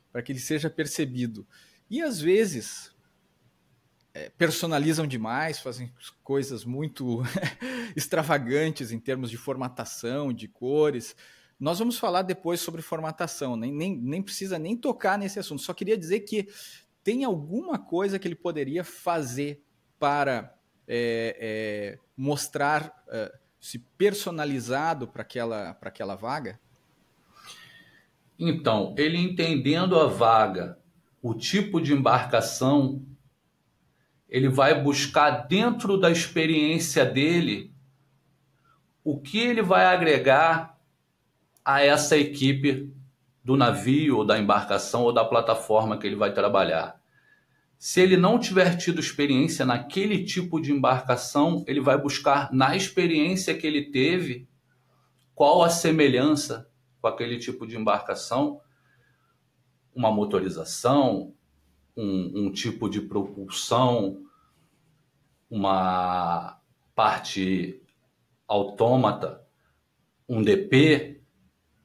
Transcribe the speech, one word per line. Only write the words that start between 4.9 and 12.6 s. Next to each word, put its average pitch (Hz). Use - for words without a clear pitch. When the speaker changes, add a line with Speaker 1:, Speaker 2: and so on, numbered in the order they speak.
Speaker 1:
demais, 131
fazem 123
coisas 127
muito 127
<laughs> 220
extravagantes 147
em 113
termos 127
de 110
formatação, 127
de 110
cores. 139
Nós 160
vamos 233
falar 190
depois 175